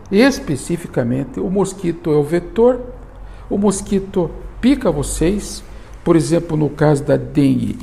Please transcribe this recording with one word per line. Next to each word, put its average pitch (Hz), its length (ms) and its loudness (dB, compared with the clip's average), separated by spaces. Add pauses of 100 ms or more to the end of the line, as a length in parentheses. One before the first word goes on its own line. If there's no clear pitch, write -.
especificamente, 151 1300 0
o 196 100 -2
mosquito 180 640 -2
é 147 40 4
o 147 80 4
vetor, 175 560 2 (680)
o 202 80 -2
mosquito 196 720 0 (300)
pica 262 280 4
vocês. 160 720 -2 (440)
Por 165 100 6
exemplo, 165 400 0
no 151 140 2
caso 147 340 2
da 135 140 2
dengue, 127 640 0